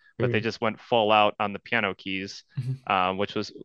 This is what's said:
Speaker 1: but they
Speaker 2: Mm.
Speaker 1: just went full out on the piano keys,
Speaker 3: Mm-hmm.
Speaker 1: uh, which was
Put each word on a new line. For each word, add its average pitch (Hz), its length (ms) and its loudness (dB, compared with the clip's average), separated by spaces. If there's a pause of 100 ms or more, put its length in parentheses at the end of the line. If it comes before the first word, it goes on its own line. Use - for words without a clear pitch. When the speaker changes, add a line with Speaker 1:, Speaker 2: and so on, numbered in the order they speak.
(180)
Speaker 1:
but 120 120 0
they 113 80 0
Speaker 2:
Mm. 104 60 -2
Speaker 1:
just 110 160 -6
went 110 180 -2
full 110 320 2
out 104 300 6
on 104 140 -2
the 95 40 -10
piano 107 360 -2
keys, 95 500 -10 (160)
Speaker 3:
Mm-hmm. 127 320 -6
Speaker 1:
uh, 92 220 2
which 101 200 -4
was 107 160 -6 (140)